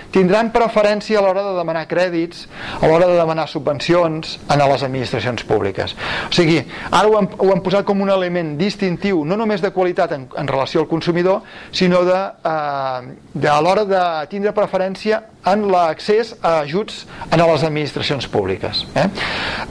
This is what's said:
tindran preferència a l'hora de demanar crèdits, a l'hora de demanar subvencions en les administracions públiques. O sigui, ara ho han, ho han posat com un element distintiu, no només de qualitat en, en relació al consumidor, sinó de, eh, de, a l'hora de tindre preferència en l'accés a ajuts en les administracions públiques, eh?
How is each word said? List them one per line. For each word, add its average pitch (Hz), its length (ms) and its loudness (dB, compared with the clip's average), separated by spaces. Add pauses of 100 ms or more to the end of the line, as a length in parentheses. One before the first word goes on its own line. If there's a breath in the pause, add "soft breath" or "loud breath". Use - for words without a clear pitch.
(160 loud breath)
tindran 208 400 4
preferència 214 640 2
a 196 60 4
l'hora 190 180 2
de 196 140 -4
demanar 165 340 -4
crèdits, 170 540 -2 (340 loud breath)
a - 80 2
l'hora 170 220 6
de 175 100 4
demanar 160 320 0
subvencions 156 840 0 (100)
en 143 160 4
les 135 240 2
administracions 123 560 -4
públiques. 101 520 0 (340 loud breath)
O - 20 -14
sigui, 160 300 4 (300 loud breath)
ara 190 180 4
ho 214 100 4
han, 196 80 2 (100)
ho 190 140 4
han 185 140 2
posat 190 180 2
com 196 160 0
un 196 100 0
element 175 480 -2
distintiu, 185 680 -2
no 175 100 -2
només 214 240 -2
de 190 160 -2
qualitat 180 400 0
en, 131 220 -10
en 151 100 -4
relació 135 380 0
al - 20 -4
consumidor, 175 540 0 (300 loud breath)
sinó 180 360 4
de, 185 140 2 (240)
eh, 139 680 -4 (220)
de, 147 160 0
a 147 100 4
l'hora 190 240 4
de 190 220 2 (260)
tindre 202 240 -2
preferència 190 680 -2 (240)
en 202 220 2
l'accés 180 640 2 (100)
a 165 220 2
ajuts 185 400 -6 (260 loud breath)
en 160 80 4
les 165 240 4
administracions 151 640 -4
públiques, 95 560 -2 (100)
eh? 143 120 2 (640 loud breath)